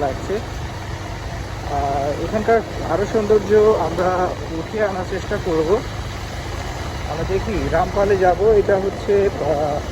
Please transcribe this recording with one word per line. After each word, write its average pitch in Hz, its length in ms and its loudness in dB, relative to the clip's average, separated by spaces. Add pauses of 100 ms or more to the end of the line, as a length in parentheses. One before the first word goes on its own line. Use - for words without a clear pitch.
লাগছে। 139 340 -2 (1400)
আর 139 380 0 (100)
এখানকার 214 380 2 (300)
আরও 180 220 2
সৌন্দর্য 214 680 4
আমরা 180 480 0 (240)
উঠিয়ে 165 320 -2
আনার 190 260 -2
চেষ্টা 196 340 -4
করব। 165 340 2 (1300)
আমরা 156 180 -2
দেখি 196 440 -2
রামপালে 196 440 2
যাব, 185 260 4
এটা 202 340 6
হচ্ছে, 196 520 2 (120)
আহ, 147 400 0 (120)